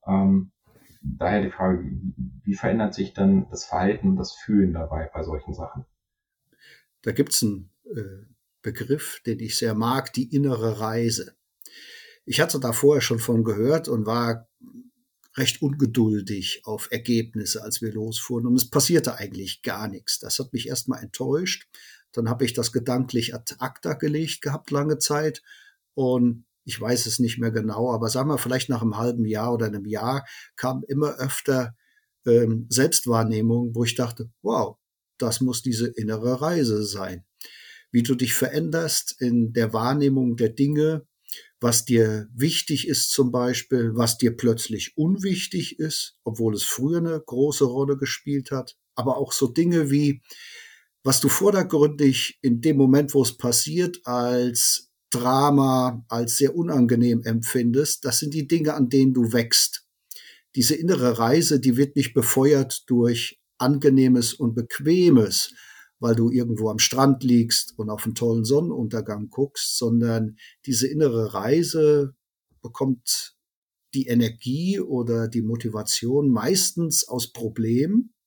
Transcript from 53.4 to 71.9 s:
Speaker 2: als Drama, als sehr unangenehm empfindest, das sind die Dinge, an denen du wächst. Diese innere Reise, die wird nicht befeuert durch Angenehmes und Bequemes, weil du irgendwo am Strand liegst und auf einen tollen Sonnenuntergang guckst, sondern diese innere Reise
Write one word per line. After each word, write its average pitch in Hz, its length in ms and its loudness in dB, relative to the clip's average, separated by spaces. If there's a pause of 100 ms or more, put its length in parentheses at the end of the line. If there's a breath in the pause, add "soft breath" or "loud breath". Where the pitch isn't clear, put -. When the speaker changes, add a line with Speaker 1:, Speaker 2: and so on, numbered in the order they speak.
Speaker 2:
als 123 840 0 (200)
Drama, 131 1000 2
als 120 280 -2
sehr 139 180 2
unangenehm 120 680 2
empfindest, 120 840 0
das 127 140 0
sind 147 160 -4
die 151 120 -2
Dinge, 151 280 0
an 139 140 2
denen 135 260 6
du 117 180 2
wächst. - 540 0 (680 loud breath)
Diese 135 200 2
innere 139 440 2
Reise, 139 420 4
die 123 160 4
wird 139 200 2
nicht 139 180 0
befeuert 135 720 2
durch 120 520 0 (180)
Angenehmes 131 760 4
und 117 200 -2
Bequemes, 139 1000 2 (460 loud breath)
weil 117 140 2
du 117 160 2
irgendwo 117 400 0
am 107 80 -6
Strand 135 460 2
liegst 120 520 2
und 107 140 -6
auf 107 140 -6
einen 113 100 -4
tollen 113 300 0
Sonnenuntergang 113 880 -2
guckst, - 480 -4
sondern 113 580 0 (280 loud breath)
diese 123 220 0
innere 117 480 0
Reise 147 800 2 (480)